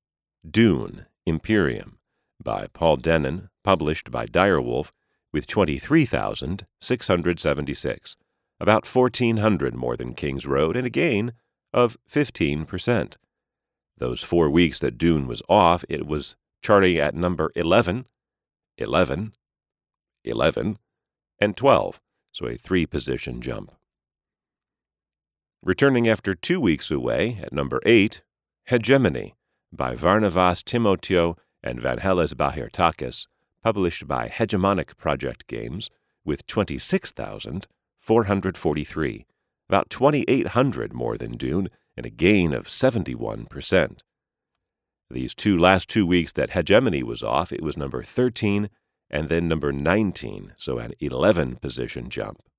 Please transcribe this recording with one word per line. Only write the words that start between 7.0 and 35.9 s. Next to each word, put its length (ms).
hundred 320
seventy-six, 760
about 280
fourteen 520
hundred 360
more 220
than 180
King's 320
Road, 300
and 100
a 40
gain 420
of 340
fifteen 580
percent. 520
Those 260
four 280
weeks 300
that 180
Dune 280
was 220
off, 400
it 180
was 300
charting 360
at 160
number 400
eleven, 520
eleven, 560
eleven, 540
and 180
twelve, 440
so 140
a 100
three-position 840
jump. 320
Returning 460
after 260
two 240
weeks 320
away 520
at 100
number 320
eight, 380
Hegemony, 720
by 240
Varnavas 680
Timoteo 720
and 160
Vangelis 540
Bahirtakis, 920
published 460
by 200
Hegemonic 680
Project 500
Games, 440